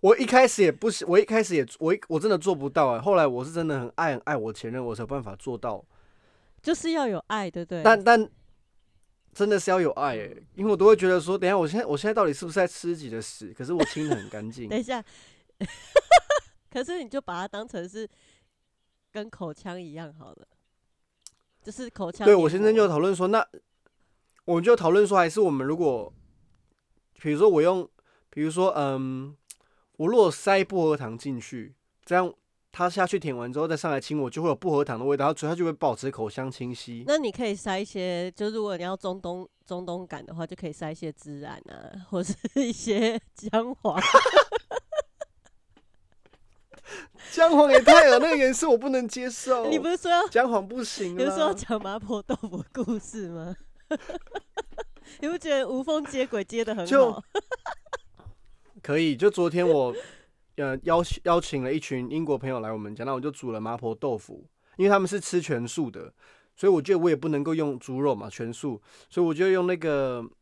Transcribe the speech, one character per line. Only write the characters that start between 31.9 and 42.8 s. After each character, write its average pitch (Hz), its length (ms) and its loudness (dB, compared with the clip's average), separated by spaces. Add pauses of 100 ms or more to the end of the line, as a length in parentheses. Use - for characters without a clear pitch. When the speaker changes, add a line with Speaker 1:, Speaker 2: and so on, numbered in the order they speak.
Speaker 1:
这 175 100 -4
样 180 180 2 (400)
他 180 160 -2
下 180 180 0
去 196 120 -2
舔 151 180 -4
完 120 160 -8
之 139 60 -6
后 160 100 -2
再 160 80 -2
上 160 160 -4
来 135 80 -2
亲 151 180 -6
我， 131 120 -4
就 160 120 -8
会 170 60 0
有 143 60 2
薄 180 160 -4
荷 147 120 2
糖 127 160 -4
的 120 60 -6
味 139 100 2
道， 143 200 0
所 151 120 -8
以 156 60 -2
他 - 20 -2
就 170 120 -2
会 165 60 -2
保 147 220 0
持 131 160 -6
口 110 200 -6
腔 131 200 -8
清 123 240 -10
晰。 120 320 -16
Speaker 2:
那 302 120 0
你 254 120 -4
可 240 160 -8
以 202 80 -4
塞 190 240 -6
一 202 60 -6
些， 180 460 -8
就 208 180 -6
如 220 140 -6
果 202 120 -4
你 170 80 -10
要 185 140 -6
中 190 240 -8
东， 180 260 -10 (200)
中 180 180 -10
东 180 220 -10
感 151 180 -14
的 - 100 -18
话， 165 120 -8
就 180 100 -14
可 185 100 -12
以 151 60 -10
塞 156 180 -10
一 160 40 -10
些 160 180 -12
孜 147 280 -16
然 - 280 -16
啊， - 240 -20 (160)
或 180 140 -2
是 190 120 -4 (200)
一 254 180 0
些 220 480 0 (140)